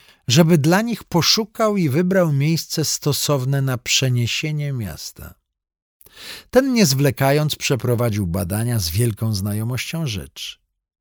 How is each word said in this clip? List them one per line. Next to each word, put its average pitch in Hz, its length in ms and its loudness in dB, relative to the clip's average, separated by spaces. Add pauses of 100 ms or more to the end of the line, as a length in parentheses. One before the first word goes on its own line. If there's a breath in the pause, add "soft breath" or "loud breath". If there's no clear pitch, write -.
(280 soft breath)
żeby 165 300 6
dla 170 240 4
nich 233 220 -6
poszukał 214 720 0
i 165 120 2
wybrał 175 440 2
miejsce 151 520 0
stosowne 139 760 0
na 135 160 -2
przeniesienie 135 960 -2
miasta. 95 600 -10 (1160 loud breath)
Ten, 262 240 4
nie 226 120 4
zwlekając, 139 680 2
przeprowadził 117 720 0
badania 101 520 -2
z 85 100 -4
wielką 110 440 0
znajomością 110 760 -4
rzeczy. - 500 -10 (440)